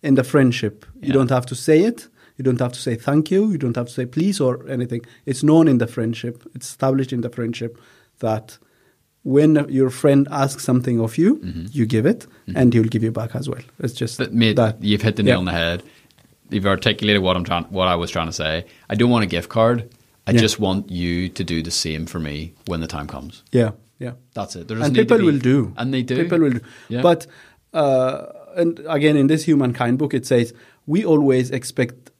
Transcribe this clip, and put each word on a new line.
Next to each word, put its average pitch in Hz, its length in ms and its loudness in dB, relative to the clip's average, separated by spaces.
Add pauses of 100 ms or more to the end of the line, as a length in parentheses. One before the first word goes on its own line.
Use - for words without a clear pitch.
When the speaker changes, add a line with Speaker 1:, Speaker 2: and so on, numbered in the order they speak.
Speaker 1:
in 135 140 4
the 131 80 2
friendship. 123 600 0 (160)
You 135 80 -6
Speaker 2:
Yeah. 135 60 0
Speaker 1:
don't 131 160 4
have 127 160 0
to - 80 -10
say 156 300 4
it. 233 240 -4 (300)
You 135 40 -8
don't 127 160 0
have 123 140 -2
to - 80 -16
say 120 160 -4
thank 151 340 0
you. 202 220 2
You 160 60 -2
don't 123 180 -2
have 120 100 -4
to - 60 -20
say 127 140 -4
please 170 340 -2
or 127 280 -2
anything. 123 340 -6 (240)
It's 131 180 -4
known 160 240 6
in 127 100 4
the 113 80 2
friendship. 113 560 -6 (140)
It's - 120 -16
established 135 440 -2
in 123 80 -4
the 120 100 -6
friendship 117 480 -8 (400)
that 117 400 -4 (680)
when 147 440 4
your 131 200 2
friend 139 440 4
asks 139 320 -2
something 123 360 0
of 113 160 -2
you, 202 200 4
Speaker 2:
Mm-hmm. 82 340 -10
Speaker 1:
you 123 160 0
give 113 200 0
it, 233 200 0 (220)
Speaker 2:
Mm-hmm. 92 80 -6
Speaker 1:
and 123 180 4
he'll 117 80 6 (120)
give 110 100 0
you 113 80 -2
back 113 240 -6
as 139 120 -6
well. - 120 -8 (180)
It's 123 160 -6
just - 240 -8
Speaker 2:
But - 160 -6
mate, 113 220 4
Speaker 1:
that. 113 260 0
Speaker 2:
you've 104 200 0
hit 110 120 0
the 107 80 -2
Speaker 1:
Yeah. 113 120 4
Speaker 2:
nail 92 40 -2
on 92 60 -4
the 87 80 -2
head. 85 320 -4 (680)
You've 98 160 -2
articulated 101 560 0
what 92 140 2
I'm 90 80 -4
trying, 85 260 -4
what 92 160 0
I 90 80 2
was 85 160 -4
trying 82 160 -4
to 82 60 -8
say. 80 320 -4 (260)
I 104 60 -2
don't 117 140 2
want 117 120 2
a 98 60 -2
gift 85 200 -4
card. 117 360 0 (420)
I 117 60 0
Speaker 1:
Yeah. 120 80 4
Speaker 2:
just 110 180 2
want 98 320 -2
you 87 380 -4
to 92 160 -8
do 82 180 -4
the 82 80 -8
same 80 360 -6
for 87 120 -10
me 78 360 -10 (120)
when 85 140 -4
the 80 80 -6
time 73 180 -10
comes. - 360 -16 (100)
Speaker 1:
Yeah, 120 180 2 (300)
yeah. 123 120 -12 (220)
Speaker 2:
That's 98 220 -10
it. 85 100 -16
There 110 100 -8
doesn't 120 120 -2
Speaker 1:
And 127 80 2
Speaker 2:
need 226 120 2
to 247 60 6
Speaker 1:
people 226 40 4
Speaker 2:
be 175 140 4
Speaker 1:
will 139 60 0
do. 123 380 2
Speaker 2:
And 131 180 -4
they 127 80 -2
do. 127 140 -4
Speaker 1:
People 170 240 0
will 151 140 4
do. 113 60 -6 (280)
Speaker 2:
Yeah. 120 140 -4
Speaker 1:
But, 170 240 2 (460)
uh, 135 500 0 (340)
and 170 320 0
again, 151 280 2
in 139 120 4
this 156 160 0
Humankind 127 540 2
book, 147 160 -2
it 127 120 -4
says, 120 260 2 (340)
we 175 180 0
always 135 460 4
expect - 680 -6